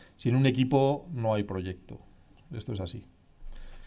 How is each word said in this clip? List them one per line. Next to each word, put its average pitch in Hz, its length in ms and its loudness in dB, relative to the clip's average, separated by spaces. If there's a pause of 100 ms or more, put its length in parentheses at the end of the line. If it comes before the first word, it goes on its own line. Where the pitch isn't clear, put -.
(160)
Sin 123 200 2
un 135 80 6
equipo 135 680 4
no 113 180 0
hay 104 120 2
proyecto, 92 540 -8 (540)
esto 113 220 -8
es 95 60 -6
así. 90 260 -8 (800)